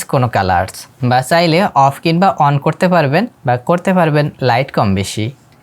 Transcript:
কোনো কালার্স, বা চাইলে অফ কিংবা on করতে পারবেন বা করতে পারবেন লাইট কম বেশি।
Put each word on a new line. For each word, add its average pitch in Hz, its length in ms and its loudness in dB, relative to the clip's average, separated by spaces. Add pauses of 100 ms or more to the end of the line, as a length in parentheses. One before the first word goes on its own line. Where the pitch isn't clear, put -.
(120)
কোনো 127 240 2
কালার্স, 92 400 0 (340)
বা 127 100 2 (100)
চাইলে 170 300 2 (260)
অফ 139 180 0
কিংবা 170 240 2 (180)
on 143 80 2 (120)
করতে 156 280 -2
পারবেন 156 300 2 (220)
বা 123 80 0 (160)
করতে 175 280 0
পারবেন 151 280 2 (240)
লাইট 127 280 0
কম 120 120 2 (100)
বেশি। 104 260 -6 (380)